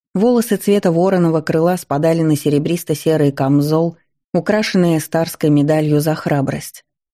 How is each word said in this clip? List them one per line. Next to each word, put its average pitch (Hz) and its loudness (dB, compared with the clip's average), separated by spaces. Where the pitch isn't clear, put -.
Волосы 226 0
цвета 202 0
вороного 170 2
крыла 170 0
спадали 165 0
на 156 2
серебристо-серый 151 0
камзол, 147 0
украшенный 180 0
эстарской 165 -2
медалью 147 2
за 156 -2
храбрость, 143 -6